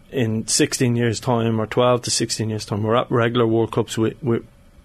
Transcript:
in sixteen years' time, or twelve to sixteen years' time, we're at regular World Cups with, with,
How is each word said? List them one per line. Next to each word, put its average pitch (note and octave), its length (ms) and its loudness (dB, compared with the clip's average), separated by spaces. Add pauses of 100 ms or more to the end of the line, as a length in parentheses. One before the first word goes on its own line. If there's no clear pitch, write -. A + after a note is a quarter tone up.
(120)
in A2 340 -2
sixteen C3 480 0
years' A#2 240 0
time, A2+ 400 0
or A2 80 -2
twelve B2 360 2
to - 80 -6
sixteen A2+ 400 -2
years' G#2+ 160 -6
time, G#2 160 -4
we're A2 120 2
at A#2+ 160 0
regular A#2 360 2
World A2+ 260 2
Cups - 240 -2
with, A2 260 -2
with, A#2 220 -2 (400)